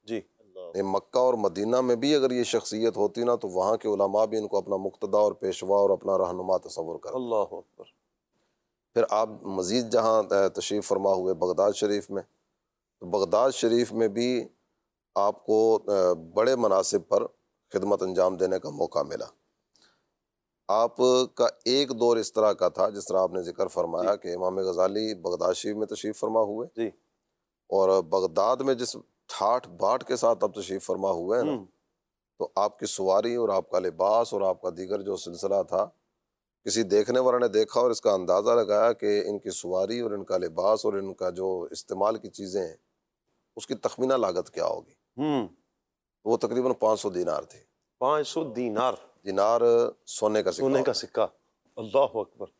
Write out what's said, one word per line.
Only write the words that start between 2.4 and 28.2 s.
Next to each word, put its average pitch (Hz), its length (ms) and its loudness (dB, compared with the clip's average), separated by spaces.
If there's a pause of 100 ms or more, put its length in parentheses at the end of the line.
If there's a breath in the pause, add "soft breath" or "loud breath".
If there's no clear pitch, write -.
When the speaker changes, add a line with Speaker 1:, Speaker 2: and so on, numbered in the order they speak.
Speaker 2:
شخصیت 110 540 0
ہوتی 104 280 0
نا، 120 100 2
تو 107 140 -6
وہاں 92 280 0
کے 107 120 -4
علماء 101 360 2
بھی 110 140 -2
ان 104 100 -4
کو 101 100 -2
اپنا 98 180 -2
مقتدا 98 420 -2
اور 104 140 4
پیشوا 95 460 -2
اور 101 120 4
اپنا 95 280 0
رہنما 92 380 -2
تصور 82 420 -8
کرتے۔ 107 180 -10
Speaker 1:
اللہ 120 180 -4
اکبر۔ - 680 -8 (920)
Speaker 2:
پھر 117 160 2
آپ 107 180 0 (140)
مزید 101 500 -2
جہاں، 110 300 4 (120)
آ، 98 140 4
تشریف 101 400 -4
فرما 98 240 2
ہوئے 92 220 0
بغداد 90 380 2
شریف 101 380 -2
میں، 98 120 -6 (760)
تو 90 80 -16
بغداد 104 440 2
شریف 120 420 0
میں 110 160 2
بھی 120 400 -2 (680)
آپ 101 320 0
کو، 110 400 4
آ، 92 260 2
بڑے 98 440 0
مناصب 98 520 2
پر 104 180 2 (440)
خدمت 98 320 0
انجام 92 340 0
دینے 92 220 0
کا - 120 -8
موقع 87 320 -4
ملا۔ - 220 -8 (1400 soft breath)
آپ 113 280 0 (380)
کا 120 120 2 (180)
ایک 131 260 0
دور 120 260 2
اس 107 160 -2
طرح 107 200 4
کا 90 160 0
تھا، 98 200 0
جس 101 160 -8
طرح 92 160 0
آپ 90 120 2
نے 92 100 -4
ذکر 87 240 -4
فرمایا 90 480 -2
Speaker 1:
جی۔ - 40 -4
Speaker 2:
کہ 87 180 -8
امام 92 220 -4
غزالی 95 560 -2
بغداد 87 400 -2
شریف 104 220 -6
میں 107 100 -4
تشریف 107 340 -8
فرما 110 200 0
ہوئے 110 360 -4
Speaker 1:
جی۔ 214 100 -4 (800)
Speaker 2:
اور 95 360 4
بغداد 95 540 0